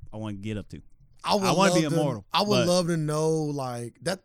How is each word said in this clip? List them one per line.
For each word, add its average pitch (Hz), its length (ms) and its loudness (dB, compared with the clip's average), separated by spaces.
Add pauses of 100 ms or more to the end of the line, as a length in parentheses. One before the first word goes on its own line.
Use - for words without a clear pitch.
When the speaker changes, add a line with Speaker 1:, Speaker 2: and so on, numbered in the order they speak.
(120)
Speaker 1:
I 110 60 -10
wanna 107 200 -6
get 104 200 -6
up 95 120 -10
to. 76 120 -14 (420)
Speaker 2:
I 175 120 0
would 196 80 0
Speaker 1:
I 156 100 2
wanna 180 180 6
Speaker 2:
love 175 40 2
Speaker 1:
be 156 120 2
Speaker 2:
to, 143 80 -2
Speaker 1:
immortal, 135 380 0
Speaker 2:
I 170 80 4
would 208 80 0
Speaker 1:
but 175 180 4
Speaker 2:
love 180 200 2
to 170 100 0
know, 156 340 0
like, 135 720 -4
that 175 240 -6